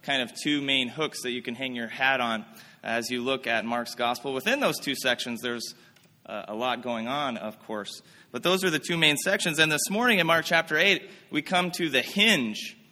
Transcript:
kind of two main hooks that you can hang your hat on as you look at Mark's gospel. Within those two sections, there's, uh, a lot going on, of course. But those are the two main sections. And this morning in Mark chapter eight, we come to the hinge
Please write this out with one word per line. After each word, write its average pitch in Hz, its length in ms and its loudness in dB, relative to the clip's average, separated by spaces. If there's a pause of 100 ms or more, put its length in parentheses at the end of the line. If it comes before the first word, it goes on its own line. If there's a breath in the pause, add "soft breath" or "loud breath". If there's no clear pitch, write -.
kind 135 180 -2
of 117 100 -6 (120)
two 147 180 0
main 135 280 2
hooks 147 340 -6
that 123 80 -4
you 123 100 -6
can 120 140 -8
hang 127 200 -8
your 117 120 -6
hat 131 340 2
on 110 240 -2 (380 loud breath)
as 117 260 -4
you 123 120 -2
look 131 260 -2
at 113 180 0
Mark's 120 300 -4
gospel. 123 380 -2
Within 214 260 0
those 190 200 0
two 143 140 -4
sections, 120 480 -2
there's, 120 320 -6 (540 soft breath)
uh, 104 200 -10
a 104 60 -8
lot 120 300 -2
going 117 240 -4
on, 135 300 -2
of 107 280 -10
course. 104 380 -8 (280 loud breath)
But 123 120 -6
those 185 200 2
are 185 60 4
the 156 100 2
two - 180 -2
main 151 200 4
sections. 185 400 0
And 156 140 6
this 147 180 0
morning 220 300 4
in 165 80 4
Mark 165 180 4
chapter 165 320 2
eight, 185 320 4 (220 loud breath)
we 151 100 0
come 180 360 0
to 170 120 0
the 131 120 2
hinge 160 760 2 (140)